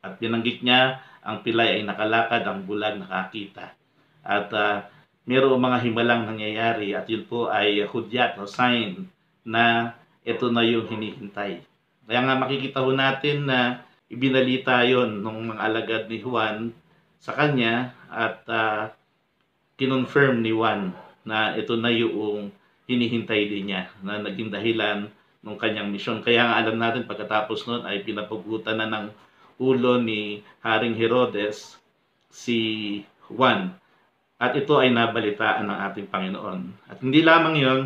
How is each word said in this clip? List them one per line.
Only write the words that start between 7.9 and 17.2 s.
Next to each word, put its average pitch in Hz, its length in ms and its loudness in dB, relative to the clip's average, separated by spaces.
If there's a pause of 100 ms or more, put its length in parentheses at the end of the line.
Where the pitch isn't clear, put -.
o 101 100 -10
sign 107 560 0 (400)
na 117 480 2 (320)
ito 117 240 -2
na 117 160 4
yung 113 240 0
hinihintay. 101 720 -8 (480)
Kaya 123 160 2
nga 131 80 2
makikita 131 480 -2
ho 131 80 4
natin 135 560 0
na 123 400 0 (240)
ibinalita 127 720 2
yon 120 400 2
nung 110 240 -6
mga 107 160 -6
alagad 110 480 -2
ni 110 80 -6
Juan 110 560 -4 (480)